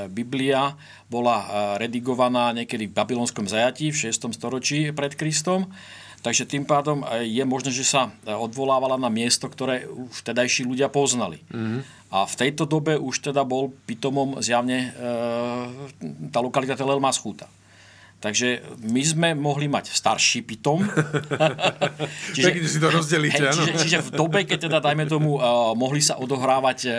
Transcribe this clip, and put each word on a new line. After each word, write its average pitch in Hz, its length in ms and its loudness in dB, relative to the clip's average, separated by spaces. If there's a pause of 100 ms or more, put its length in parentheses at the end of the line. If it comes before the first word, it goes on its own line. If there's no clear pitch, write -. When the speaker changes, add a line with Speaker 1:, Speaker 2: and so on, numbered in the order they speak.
Speaker 1:
Biblia 131 680 0 (340)
bola, 120 300 2
e, 98 100 -2 (360)
redigovaná 123 680 0
niekedy 117 360 -6
v 90 80 -10
babylonskom 120 520 -2
zajatí 120 420 0
v 147 100 -4
šiestom 113 320 -4
storočí 127 600 -2
pred 143 220 -4
Kristom, 180 560 -2 (520)
takže 117 260 0
tým 143 180 -2
pádom, 143 380 2
e, 117 240 -2
je 113 180 0
možné, 131 260 0
že 135 140 -2
sa, 127 240 2 (120)
e, 110 100 -10
odvolávala 131 680 0
na 131 120 0
miesto, 117 380 0
ktoré 127 380 -4
už 120 340 -12
vtedajší 123 460 0
ľudia 127 240 0
poznali. 120 580 0
Speaker 2:
Mhm. 113 320 -4 (300)
Speaker 1:
A 98 160 2
v - 120 -6
tejto 160 280 0
dobe 156 320 2
už 131 260 -4
teda 139 200 0
bol 131 260 0 (160)
Pitomom 135 560 -2
zjavne, 120 460 2
e, 120 240 -8 (1160)
tá 120 140 -2
lokalita 131 340 0
Tel 135 140 -2
El 139 120 2
Maschuta. 127 500 -2 (680)
Takže 113 400 0 (240)
my 117 180 2
sme 160 280 2
mohli 147 340 0
mať 131 240 0
starší - 560 2
Pitom. 147 400 0 (720)
<laughs> 165 800 -4
Speaker 2:
Čiže, 135 100 2
tak 180 160 6
si 147 140 0
to 156 140 4
rozdelíte, 151 500 2
Speaker 1:
hej, 139 80 6
Speaker 2:
áno. 147 80 4
Speaker 1:
čiže, 165 220 2
čiže 160 240 4
v - 100 -6
dobe, 156 320 2
keď 170 240 -2
teda, 160 140 2
dajme 151 240 2
tomu, 151 260 2
e, 131 100 0 (300)
mohli 131 280 0
sa 147 160 2
odohrávať, 131 680 2
e, 127 60 -2 (100)